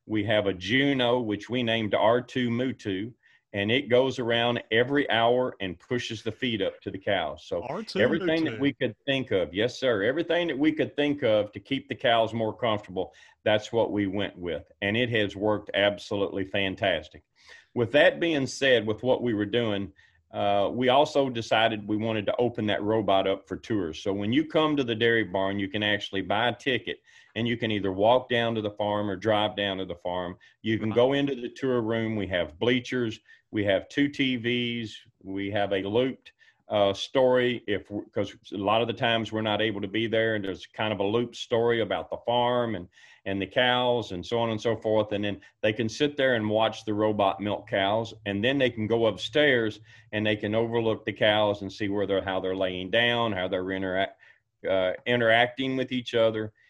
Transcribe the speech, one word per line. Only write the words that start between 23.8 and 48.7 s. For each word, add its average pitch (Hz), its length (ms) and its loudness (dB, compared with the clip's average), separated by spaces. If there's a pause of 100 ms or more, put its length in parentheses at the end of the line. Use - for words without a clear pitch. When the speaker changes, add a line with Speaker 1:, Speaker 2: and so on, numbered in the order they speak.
Speaker 1:
So 98 120 -2
when 101 200 -2
you 156 120 2
come 156 320 0
to 139 80 0
the 117 100 -4
dairy 117 300 2
barn, 98 340 -2
you 98 100 -2
can 104 140 -4
actually 101 380 -2
buy 101 280 0
a 117 60 0
ticket 120 440 -4 (380)
and 113 100 -2
you 117 100 -2
can 113 140 -2
either 98 220 -2
walk 113 360 4
down 117 280 0
to 110 40 -2
the 104 120 -4
farm 104 360 -2
or 95 80 -4
drive 104 400 0
down 98 220 -2
to 95 60 -6
the 87 100 -10
farm. 90 420 -6 (260)
You 110 160 -2
can 107 120 -4
Speaker 2:
Right. 98 60 -4
Speaker 1:
go 127 160 6
into 143 240 0
the 120 120 -8
tour 123 320 -2
room. 113 360 -2
We 98 100 -2
have 87 320 -2
bleachers. 123 640 -2 (320)
We 104 120 0
have 98 240 2
two 143 200 2
T 135 280 -2
Vs. 120 640 -4 (240)
We 98 300 -6
have 101 200 0
a 95 100 0
looped, 117 500 -2 (360)
uh, 101 240 4
story 127 760 2
if, 95 180 -4 (260)
'cause 104 240 -4 (160)
a 92 60 -6
lot 107 240 2
of 113 60 0
the 110 60 -4
times 113 380 -2
we're 110 100 -2
not 107 200 0
able 104 180 -2
to 101 80 -6
be 110 200 -2
there, 113 260 0
and 101 100 -4
there's 92 220 -8
kind 107 260 -4
of 98 60 -2
a 101 60 0
loop 117 320 0
story 117 440 0
about 92 300 -4
the 87 60 -6 (100)
farm 120 480 0
and, 90 140 -8 (360)
and 98 180 -4
the 90 40 -4
cows 123 680 2
and 87 120 -8
so 120 140 -2
on 117 120 0
and 107 100 -4
so 113 160 0
forth. 107 360 0
And 104 120 0
then 101 160 -4 (200)
they 110 120 2
can 113 160 -2
sit 147 280 -2
there 135 180 2
and 107 140 0
watch 110 360 0
the 107 100 -2
robot 101 460 2
milk 101 280 -4
cows, 107 460 0 (120)
and 101 160 -2
then 135 160 2
they 127 120 2